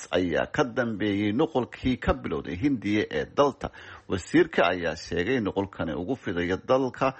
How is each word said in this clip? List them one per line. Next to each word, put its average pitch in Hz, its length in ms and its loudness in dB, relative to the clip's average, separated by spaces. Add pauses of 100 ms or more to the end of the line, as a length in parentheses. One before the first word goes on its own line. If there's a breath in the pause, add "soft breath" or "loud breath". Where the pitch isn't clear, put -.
(100)
ayaa 80 360 2
ka - 160 0
dambeeyey 107 680 0
nuqulkii 127 680 0
ka - 140 2
bilowday 92 420 -4
Hindiya 104 560 0
ee 69 140 -2
Delta. 139 420 0 (400 loud breath)
Wasiirka 151 600 2
ayaa 85 280 0
sheegay 87 420 -2
in 117 60 -2
nuqulkani 92 500 -2
ugu 87 220 -4
fidayo 87 420 -2
dalka 131 500 0 (120 loud breath)